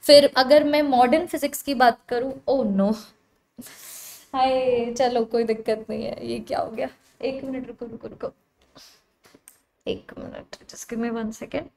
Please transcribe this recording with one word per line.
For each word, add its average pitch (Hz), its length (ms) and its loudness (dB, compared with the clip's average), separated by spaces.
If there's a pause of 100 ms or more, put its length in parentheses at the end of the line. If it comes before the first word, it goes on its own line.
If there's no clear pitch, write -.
फिर 285 340 8
अगर 277 280 6
मैं 294 180 2
मॉडर्न 277 440 4
फिजिक्स 285 360 -6
की 277 120 -4
बात 233 240 4 (100)
करूँ, 254 240 -4 (180)
oh 220 300 0
no, 208 140 2 (1400)
हाय, 254 520 2 (120)
चलो 240 260 2
कोई 233 200 -2
दिक्कत 220 460 -4
नहीं 220 140 -6
है। 233 280 -8
ये 233 60 -6
क्या - 200 -6
हो 85 120 -4
गया? 254 180 -6 (360)
एक 269 200 -6
मिनट 262 220 -8
रुको, 240 200 -16
रुको, 226 220 -16
रुको, - 260 -14 (1500)
एक - 300 -10
मिनट, - 380 -18 (140)
just - 200 -18
give 226 140 -8
me 233 180 -6
one 220 160 -10
second। 262 240 -10 (140)